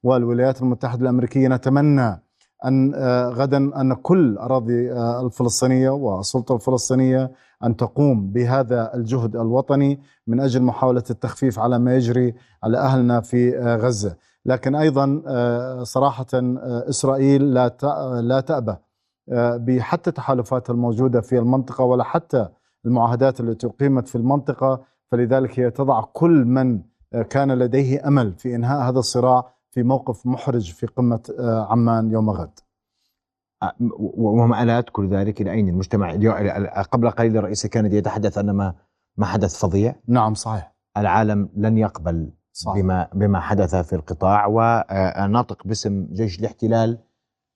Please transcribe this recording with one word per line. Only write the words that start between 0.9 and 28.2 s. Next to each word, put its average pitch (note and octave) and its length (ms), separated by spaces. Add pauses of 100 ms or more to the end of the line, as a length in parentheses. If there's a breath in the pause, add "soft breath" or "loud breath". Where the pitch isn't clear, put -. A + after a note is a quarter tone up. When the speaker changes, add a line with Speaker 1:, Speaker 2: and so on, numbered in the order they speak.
Speaker 1:
الأمريكية. B2+ 460
نتمنى C3 760 (420)
أن، C3+ 300
آه، B2 340
غدًا C#3 520
أن C3 140
كل C#3+ 440
أراضي، A#2+ 540
آه، A#2+ 340
الفلسطينية C3 640
والسلطة B2 640
الفلسطينية C3 800 (320 soft breath)
أن A#2 120
تقوم A#2 560
بهذا A#2+ 600
الجهد A#2 420
الوطني C#3 640 (260 soft breath)
من A#2 140
أجل C3 220
محاولة B2 480
التخفيف A#2+ 480
على A#2+ 200
ما B2 180
يجري B2 380 (280 soft breath)
على A2+ 160
أهلنا B2 420
في، B2 380
آه، A#2+ 180
غزة. G#2+ 400 (300)
لكن C3 280
أيضًا، C#3+ 520
آه، B2 560
صراحةً، C3 520
آه، B2 540
إسرائيل C3+ 680
لا B2+ 140
ت-، B2 160 (380)
لا C3 180
تأبه، B2 380 (540)
آه، A#2+ 240
بحتى B2+ 540
تحالفاتها B2+ 640
الموجودة A#2+ 480
في B2 180
المنطقة B2+ 460
ولا B2+ 200
حتى C3+ 440 (380)
المعاهدات B2 540
التي A#2 260
أقيمت C3+ 420
في - 80
المنطقة، C3 680 (280 soft breath)
فلذلك B2 500
هي B2 100
تضع C3 300 (120)
كل D#3+ 320
من، B2 360 (320)
آه، A#2 100
كان C3+ 300
لديه C3 560
أمل A#2+ 300